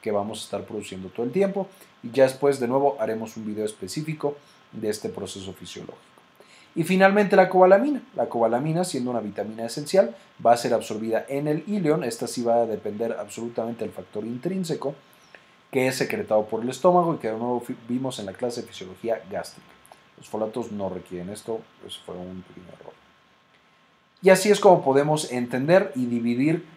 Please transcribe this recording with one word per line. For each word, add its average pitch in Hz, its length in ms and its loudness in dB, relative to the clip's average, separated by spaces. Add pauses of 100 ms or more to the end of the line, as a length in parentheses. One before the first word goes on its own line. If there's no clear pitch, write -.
que 113 100 -6
vamos 104 300 -4
a - 40 -14
estar 95 200 -8
produciendo 95 460 -12
todo - 160 -6
el - 60 -4
tiempo 190 360 -2 (340)
y 120 80 -10
ya 123 120 4
después 131 360 2
de 123 80 -2
nuevo 139 320 2
haremos 113 380 -4
un 113 80 -10
video 107 220 -6
específico 147 680 -6 (380)
de 107 160 -6
este 104 220 -6
proceso 98 420 -10
fisiológico. - 460 -16 (760)
Y 170 100 -2
finalmente 196 500 6
la 185 140 8
cobalamina. 202 520 6 (140)
La 123 140 -2
cobalamina, 131 560 0
siendo 127 260 -4
una 120 80 -2
vitamina 107 480 -8
esencial, 190 480 0 (300)
va 117 80 8
a 120 40 8
ser 120 160 -2
absorbida 110 560 -2
en 147 200 -4
el 151 180 -2
ilion. 175 380 0
Esta 117 240 -4
sí 120 140 -6
va 117 200 4
a 113 40 2
depender 107 520 -4
absolutamente 113 680 -8
del 101 80 -8
factor 104 320 -10
intrínseco 156 680 -6 (800)
que 127 160 2
es 127 80 -2
secretado 107 500 0
por 110 160 -4
el 123 60 -2
estómago 170 460 4
y 135 40 -8
que - 80 -6
de 110 100 -2
nuevo 120 240 -4
fi-, 131 160 -10 (120)
vimos 123 320 -4
en 101 60 -8
la 95 80 -10
clase 123 280 -6
de - 60 -14
fisiología - 600 -6
gástrica. - 380 -10 (500)
Los - 120 -20
folatos 110 420 -4
no 101 180 -6
requieren 90 420 -10
esto, - 300 -8 (260)
eso 92 200 -16
fue - 80 -12
un 92 280 -14
pequeño 90 260 -20
error. - 260 -20 (1300)
Y 190 80 8
así 190 200 6
es 196 100 6
como 175 240 8
podemos 147 480 2
entender 131 640 2
y 127 100 -2
dividir 120 580 0 (120)